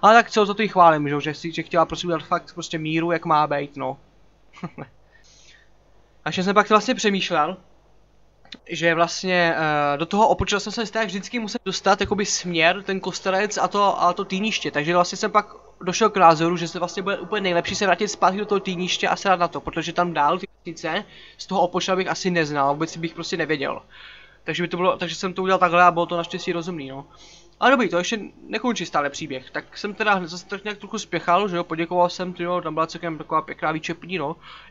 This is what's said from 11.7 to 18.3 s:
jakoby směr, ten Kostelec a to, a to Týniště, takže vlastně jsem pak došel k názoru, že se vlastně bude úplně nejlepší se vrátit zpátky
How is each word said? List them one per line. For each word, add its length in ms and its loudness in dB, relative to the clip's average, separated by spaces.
jakoby 240 0
směr, 580 0
ten 160 -4
Kostelec 580 -2
a 100 0
to, 340 2
a 120 2
to 120 -4
Týniště, 460 -4
takže 220 -2
vlastně 240 2
jsem 140 -2
pak 240 0
došel 280 2
k 80 -2
názoru, 400 6
že 100 -4
se 120 -8
vlastně 240 -6
bude 140 -2
úplně 240 -6
nejlepší 340 0
se 100 0
vrátit 220 2
zpátky 320 2